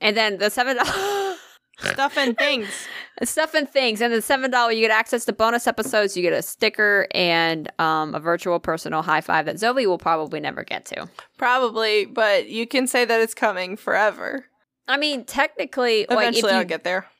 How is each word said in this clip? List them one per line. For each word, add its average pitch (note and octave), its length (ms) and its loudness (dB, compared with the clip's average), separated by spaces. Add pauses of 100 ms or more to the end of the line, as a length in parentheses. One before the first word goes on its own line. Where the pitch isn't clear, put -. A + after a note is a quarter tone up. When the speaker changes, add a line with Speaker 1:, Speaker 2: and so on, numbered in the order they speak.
Speaker 1:
And G#3+ 160 0
then G#3+ 200 0
the G#3 120 2
seven B3+ 260 0
dollars G4 680 -2
<laughs> - 360 -20
Speaker 2:
Stuff - 380 -2
and B3+ 200 0
things. C#4 300 0 (560)
Speaker 1:
Stuff D#4 300 -2
and D4 160 0
things. A#3 320 0
And A#3+ 120 2
the A3 80 2
seven C4 300 0
dollar, A#3+ 220 2
you A3+ 80 2
get A3 100 4
access A3+ 340 2
to G#3+ 80 -2
bonus A#3 320 2
episodes. G#3+ 520 0
You F3+ 60 -2
get E3 100 2
a C3+ 80 0
sticker G#3 720 2
and, E3 640 2
um, D#3+ 340 0
a D#3 60 -4
virtual E3+ 400 0
personal D#3+ 420 -4
high D#3+ 200 0
five D#3 240 0
that D#3+ 140 -6
Zoe A#3+ 280 2
will F3+ 100 2
probably D#3 440 -2
never - 240 -8
get - 220 -8
to. - 200 -10 (300)
Speaker 2:
Probably, A3 680 2
but G3+ 460 2
you A3+ 180 -4
can C4 180 0
say B3 200 2
that A3+ 160 2
it's A3+ 120 0
coming F#3 440 -2
forever. - 680 -2 (440)
Speaker 1:
I C4 80 0
mean, C#4+ 260 -2
technically, B3 840 0
like, - 0 -
if A#3+ 80 2
Speaker 2:
Eventually A#3 360 2
I'll F#3+ 80 4
Speaker 1:
you F3 40 -2
Speaker 2:
get E3 180 -6
there. F#3 220 -2 (140)